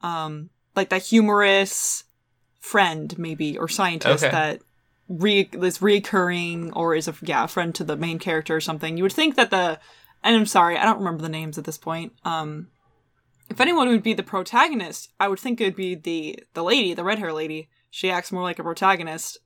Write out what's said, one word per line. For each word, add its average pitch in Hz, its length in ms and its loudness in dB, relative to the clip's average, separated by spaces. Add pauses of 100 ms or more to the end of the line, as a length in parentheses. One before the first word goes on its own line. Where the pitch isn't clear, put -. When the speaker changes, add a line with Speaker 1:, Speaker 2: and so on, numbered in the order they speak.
Speaker 1:
um, 160 480 -6 (260)
like 196 140 0
that 185 140 -2
humorous 202 1000 4 (560)
friend, 160 580 0
maybe, 156 400 -6
or 165 100 -4
scientist 160 560 0
Speaker 2:
Okay. 135 80 2
Speaker 1:
that 156 300 -2 (480)
re-, 190 420 2
is 180 280 -2
reoccurring 175 960 2
or 165 200 2
is 156 120 -2
a, 156 160 -6
yeah, 131 220 0
a - 20 -2
friend 170 280 -2
to - 80 -6
the 151 140 -4
main 165 220 -4
character 160 360 -2
or 160 60 0
something. 160 360 -6
You 175 60 2
would 190 100 2
think 311 220 0
that 233 140 4
the, 180 300 0 (440)
and 226 120 4
I'm 214 100 4
sorry, 175 320 4
I - 80 2
don't 220 140 2
remember 170 240 -4
the 160 60 -6
names 156 280 -8
at 151 80 -10
this 156 140 -8
point. 165 340 -8 (100)
Um, 160 440 -6 (800)
if - 100 -6
anyone 277 300 4
would 220 140 4
be 226 100 2
the 202 100 -2
protagonist, 214 840 0 (100)
I 196 80 2
would 196 120 -2
think 240 200 -4
it 226 60 0
would 190 100 0
be 185 200 -4
the, 160 440 -6 (140)
the 165 100 -4
lady, 190 300 2
the 170 100 -6
red 208 160 0
hair 170 140 -4
lady. 156 340 -6 (220)
She - 200 -4
acts 180 220 -4
more 180 120 -4
like 175 160 -6
a 165 40 -10
protagonist 165 840 -2